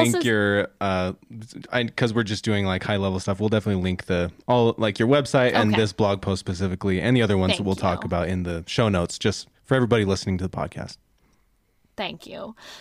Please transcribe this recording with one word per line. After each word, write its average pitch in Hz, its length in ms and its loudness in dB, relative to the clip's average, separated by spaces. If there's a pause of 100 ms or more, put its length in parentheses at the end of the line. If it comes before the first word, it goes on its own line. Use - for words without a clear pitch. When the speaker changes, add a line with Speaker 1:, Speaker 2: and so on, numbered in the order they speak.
Speaker 1:
link - 120 2
Speaker 2:
also - 120 -2
Speaker 1:
your, 101 400 2 (140)
uh, 92 320 0 (580)
I, 123 140 0
'cause 113 280 0
we're 117 100 2
just 104 200 -6
doing, 101 220 0
like, 95 180 -2
high 104 140 0
level 98 240 0
stuff. 98 180 -2
We'll 107 80 0
definitely 104 340 0
link 92 260 -2
the, 87 220 0 (160)
all, 120 320 4
like, 104 220 0
your 113 80 2
website 131 460 4
and 107 180 2
Speaker 2:
Okay. 110 100 4
Speaker 1:
this 104 120 0
blog 101 280 0
post 95 200 -4
specifically, 92 580 -2
and 120 160 2
the 123 60 2
other 104 160 2
ones 92 160 2
that - 60 -2
Speaker 2:
Thank 104 80 -4
Speaker 1:
we'll 95 100 0
talk 90 260 -2
Speaker 2:
you. - 40 -6
Speaker 1:
about 87 200 -2
in 92 160 -2
the 85 240 -6
show 113 220 0
notes, 87 280 -2
just - 300 -2 (160)
for - 120 0
everybody 117 280 4
listening 95 360 0
to 87 80 -6
the - 20 -12
podcast. - 480 -10 (1000)
Speaker 2:
Thank 180 300 -10
you. - 280 -14 (260)